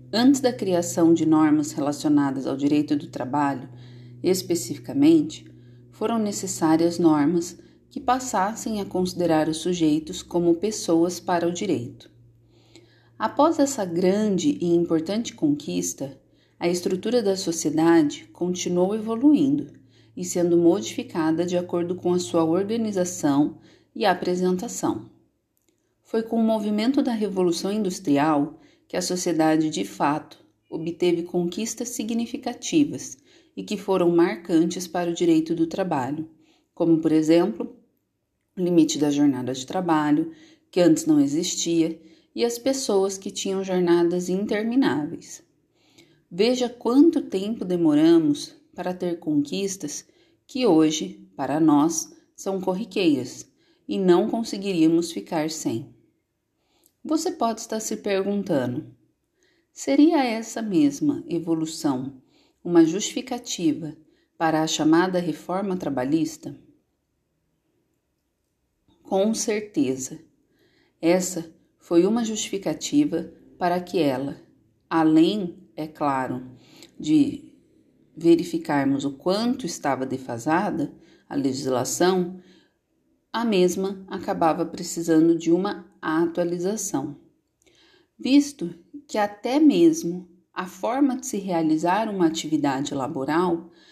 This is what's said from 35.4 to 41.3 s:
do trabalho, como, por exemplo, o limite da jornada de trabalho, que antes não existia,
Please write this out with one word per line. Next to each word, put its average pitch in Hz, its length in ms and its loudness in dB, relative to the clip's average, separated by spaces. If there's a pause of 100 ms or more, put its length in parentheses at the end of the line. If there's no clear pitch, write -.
do 160 120 0
trabalho, 156 640 -4 (460)
como, 165 240 4
por 160 120 0
exemplo, 165 640 2 (800)
o 190 40 -6
limite 170 380 4
da 147 120 2
jornada 135 420 0
de - 140 -10
trabalho, 160 640 0 (380)
que 180 100 0
antes 160 260 4
não 151 140 4
existia, 165 800 -2 (340)